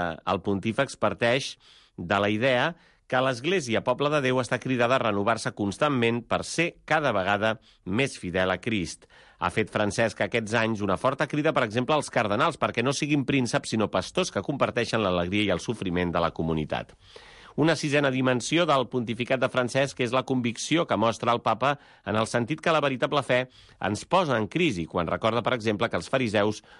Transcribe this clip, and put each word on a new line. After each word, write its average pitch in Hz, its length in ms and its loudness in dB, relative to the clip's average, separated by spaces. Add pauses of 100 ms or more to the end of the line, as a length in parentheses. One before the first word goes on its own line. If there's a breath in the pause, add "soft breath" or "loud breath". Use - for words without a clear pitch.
(320)
el 98 120 0
pontífex 104 560 -2
parteix - 560 0 (400 soft breath)
de 98 240 0
la 104 80 2
idea 127 460 2 (360 soft breath)
que 127 80 2
l'Església, 127 640 0
poble 127 300 0
de 151 100 2
Déu, 127 160 2
està 123 240 -2
cridada 120 320 2
a 123 80 2
renovar-se 110 560 0
constantment 117 600 2 (100)
per 90 160 0
ser 165 220 0 (180)
cada 151 300 2
vegada 101 400 2 (280 soft breath)
més 131 380 -2
fidel 92 320 0
a 90 80 -4
Crist. - 460 -4 (340 loud breath)
Ha 90 80 0
fet 107 240 -2
Francesc 107 480 0
aquests 107 380 -2
anys 110 260 -2
una 92 140 0
forta 139 260 0
crida, 151 300 0
per 131 100 2
exemple, 123 300 0
als - 180 -2
cardenals 123 460 0
perquè 113 260 0
no 139 80 2
siguin 143 320 0
prínceps, 135 480 0
sinó 107 160 2
pastors 131 400 -2
que 98 160 -4
comparteixen 120 560 -2
l'alegria 92 460 0
i 92 80 2
el - 80 -6
sofriment 87 500 -2
de 85 80 0
la 82 140 0
comunitat. 78 580 -4 (640 loud breath)
Una 156 160 4
sisena 143 380 0
dimensió 127 500 2
del 139 240 2
pontificat 120 540 -2
de 131 80 2
Francesc 131 540 0
és 117 100 -2
la 131 120 2
convicció 127 640 0
que 104 80 2
mostra 113 380 2
el 117 80 -2
Papa 123 320 0 (340 loud breath)
en 90 80 0
el 110 140 0
sentit 123 320 -2
que 170 100 2
la 151 80 4
veritable 143 460 0
fe 127 140 4 (460 loud breath)
ens 104 220 -2
posa 156 300 2
en 107 100 0
crisi 120 380 0
quan 82 240 -2
recorda, 113 320 0
per 120 140 0
exemple, 107 340 -2
que 95 80 -2
els 85 100 -8
fariseus 107 540 0 (180 loud breath)